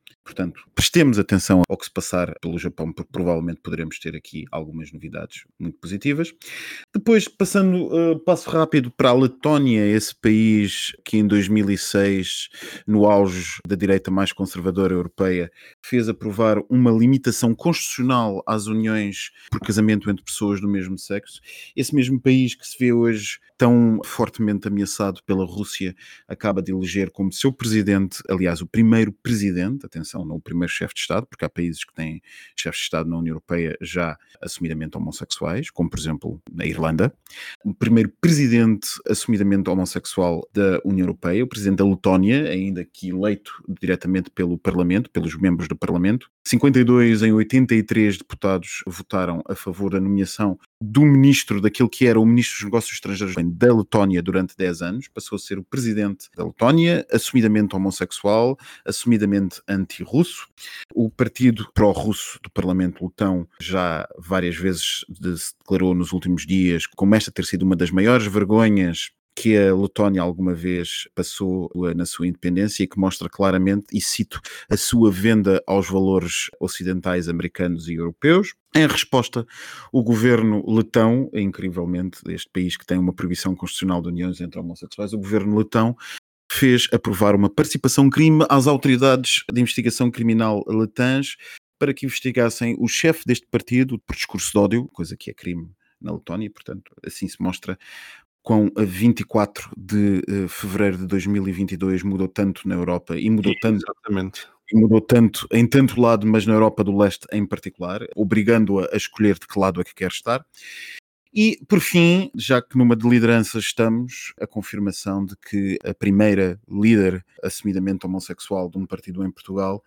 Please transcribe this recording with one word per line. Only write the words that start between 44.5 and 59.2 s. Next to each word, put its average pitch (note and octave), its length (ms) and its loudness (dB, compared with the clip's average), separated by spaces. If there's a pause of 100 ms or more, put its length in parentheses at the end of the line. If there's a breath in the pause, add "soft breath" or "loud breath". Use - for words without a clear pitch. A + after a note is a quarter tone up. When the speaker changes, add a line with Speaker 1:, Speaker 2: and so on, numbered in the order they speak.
Speaker 1:
Parlamento, F2 520 0
pelos E2 260 -4
membros F2 320 0
do - 80 -8
Parlamento. F2+ 540 -2 (160)
Cinquenta C3 340 4
e B2 40 6
dois A#2 400 4
em A2 80 4
oitenta A#2 420 2
e A2+ 80 6
três G#2 360 0
deputados - 680 -6
votaram F2 600 -6
a G2 80 -8
favor F#2+ 360 -6
da F#2+ 80 0
nomeação G2 600 -2 (200)
do A2+ 220 2
ministro, C#3 600 6
daquele G#2+ 260 2
que - 180 0
era A2+ 140 6
o A2 60 6
ministro A#2 320 4
dos G#2 80 -8
Negócios G#2+ 280 -2
Estrangeiros G2 500 -6
da F2 300 4
Letónia G2+ 480 2
durante F#2 360 -4
dez F2 240 -4
anos, G2 260 -8
passou - 300 -12
a - 20 -12
ser - 180 -10
o F#2+ 60 -10
presidente G#2+ 720 -4
da F2 100 -8
Letónia, D#3+ 640 2
assumidamente G#2+ 640 2
homossexual, G2+ 840 0 (280 loud breath)
assumidamente G2+ 800 0